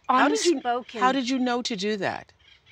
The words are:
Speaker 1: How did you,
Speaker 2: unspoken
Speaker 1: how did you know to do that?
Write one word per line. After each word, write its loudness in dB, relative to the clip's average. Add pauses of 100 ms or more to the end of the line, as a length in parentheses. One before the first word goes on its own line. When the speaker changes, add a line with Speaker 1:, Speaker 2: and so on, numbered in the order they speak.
Speaker 1:
How 4
did 0
you, 4
Speaker 2:
unspoken -4
Speaker 1:
how 4
did -2
you -2
know -2
to -6
do -2
that? -6 (380)